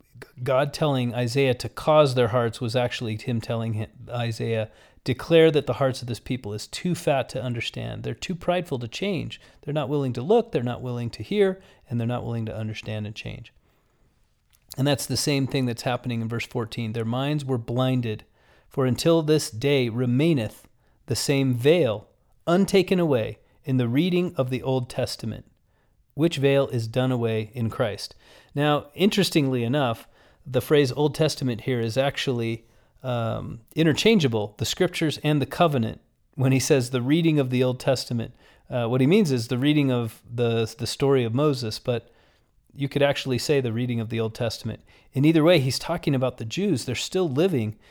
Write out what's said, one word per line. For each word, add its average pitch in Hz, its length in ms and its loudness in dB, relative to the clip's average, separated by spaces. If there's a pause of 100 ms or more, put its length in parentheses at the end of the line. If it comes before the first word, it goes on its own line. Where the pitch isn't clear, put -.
(420)
God 135 320 0
telling 131 400 0
Isaiah 123 420 2
to - 140 -8
cause 151 460 4
their 123 140 4
hearts 117 320 0
was 117 140 -2
actually 120 420 -2
him 117 240 -4
telling 113 320 -4
him, 107 160 -6 (200)
Isaiah, 117 600 -4 (340)
"Declare 160 480 6
that 147 160 2
the 123 60 0
hearts 131 280 -2
of 120 60 -10
this 117 120 -6
people 120 340 -8
is 107 140 -10
too - 280 -4
fat 135 340 0
to - 120 -8
understand. 113 600 -6
They're 120 100 -6
too - 220 -8
prideful 175 440 -2
to 123 80 -8
change. 143 540 -6 (200)
They're 147 120 -8
not 143 160 -2
willing 139 240 0
to 120 80 -6
look, 220 300 2
they're 131 120 0
not 120 180 -4
willing 120 300 -6
to - 120 -12
hear, 190 380 0 (280)
and 123 100 -4
they're 113 80 -2
not 120 160 -4
willing 117 220 -6
to - 100 -8
understand 110 500 -8
and 107 100 -10
change." 110 380 -14 (1200)
And 135 100 0
that's 139 180 0
the 127 120 -4
same 139 280 0
thing 131 200 -2
that's 120 180 -4
happening 123 380 -4
in 113 80 -4
verse 117 160 -6
fourteen. 113 480 -6
"Their 113 120 -4
minds 139 380 -2
were 131 140 -2
blinded, 120 640 -2 (460)
for - 160 0
until 170 360 4
this 151 300 2
day 131 380 0
remaineth 123 800 0 (380)
the 117 100 -2
same 135 380 2
veil, 120 540 2 (400)
untaken 185 520 4
away 117 400 0 (260)
in 131 120 0
the 123 120 2
reading 175 460 2
of 127 140 -2
the 131 140 -4
Old 131 260 -2
Testament, 110 560 -6 (680)
which 165 240 0
veil 139 320 4
is 113 180 -4
done 127 240 0
away 113 420 -2
in 117 160 -2
Christ." 104 460 -4 (400)
Now, 147 400 0
interestingly 160 680 2
enough, 123 440 0 (380)
the 127 160 -2
phrase 143 300 4
Old 143 240 -2
Testament 127 460 -2
here 127 180 -2
is 113 180 -2
actually, 120 680 -2 (360)
um, 117 600 -4 (140)
interchangeable, 147 840 2
the 113 80 -4
scriptures - 580 0
and 151 180 2
the 127 40 -2
covenant, 135 560 0 (340)
when 131 160 2
he 131 80 4
says 127 300 2
the 127 120 -2
reading 156 380 2
of 127 100 0
the 127 140 2
Old 127 160 0
Testament. 120 540 -2 (360)
Uh, 120 180 -2
what 127 120 2
he 131 80 6
means 185 240 6
is 117 160 0
the 127 100 -2
reading 143 340 2
of 117 380 -2
the, 117 480 0
the 117 100 -6
story 135 360 2
of 113 100 -2
Moses, 127 460 0
but 120 320 -6 (640)
you 139 140 -4
could 139 120 -2
actually 135 360 0
say 143 240 0
the 120 100 -2
reading 120 300 -2
of 110 80 -6
the 113 100 -4
Old 113 160 -4
Testament. - 460 -6 (320)
In 127 100 2
either 160 200 6
way, 170 160 6
he's 131 200 0
talking - 340 -2
about 127 240 -2
the - 80 -8
Jews. 165 380 -2
They're 131 120 -6
still 180 340 -2
living, 127 480 0 (140)